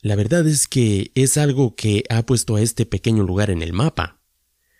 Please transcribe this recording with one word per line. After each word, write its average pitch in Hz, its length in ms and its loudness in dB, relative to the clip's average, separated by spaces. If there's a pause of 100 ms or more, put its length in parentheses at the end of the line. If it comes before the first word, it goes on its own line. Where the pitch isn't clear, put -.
la 104 140 -2
verdad 143 320 2
es 151 220 0
que 107 460 0
es 131 220 0
algo 139 380 0
que 104 340 0
ha 113 160 0
puesto 120 300 0
a 104 80 2
este 117 240 -2
pequeño 104 380 0
lugar 98 260 0
en 85 100 -2
el 82 120 -6
mapa. 107 480 -2 (580)